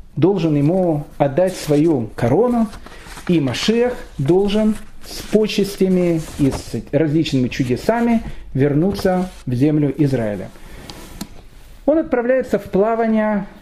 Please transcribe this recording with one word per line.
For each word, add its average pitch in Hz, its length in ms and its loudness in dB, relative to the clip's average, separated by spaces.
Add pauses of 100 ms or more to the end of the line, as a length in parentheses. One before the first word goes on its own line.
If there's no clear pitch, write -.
(140)
должен 165 400 2
ему 156 500 2 (140)
отдать 151 380 2
свою 147 580 2
корону, 220 540 2 (600)
и 170 120 4
Машиах 226 540 0 (240)
должен 196 580 2 (300)
с - 160 -12
почестями 190 1000 2 (180)
и 139 120 2
с - 260 -6 (160)
различными 143 560 2
чудесами 226 760 0 (300)
вернуться 185 800 0 (160)
в 123 80 -2
землю 147 420 2
Израиля. 113 540 0 (1400)
Он 311 120 4
отправляется 247 600 0
в - 60 -8
плавание 214 840 0 (160)